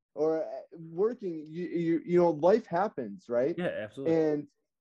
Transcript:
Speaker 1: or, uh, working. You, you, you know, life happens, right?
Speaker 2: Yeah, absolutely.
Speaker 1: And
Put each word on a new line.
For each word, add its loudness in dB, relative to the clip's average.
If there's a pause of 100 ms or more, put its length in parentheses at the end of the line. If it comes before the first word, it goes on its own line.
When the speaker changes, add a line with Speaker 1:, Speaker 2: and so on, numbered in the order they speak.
(140)
Speaker 1:
or, 0
uh, -6 (320)
working. -4
You, -6
you, 0
you 4
know, 6
life 4
happens, -4
right? 0
Speaker 2:
Yeah, -2
absolutely. -4
Speaker 1:
And 0 (340)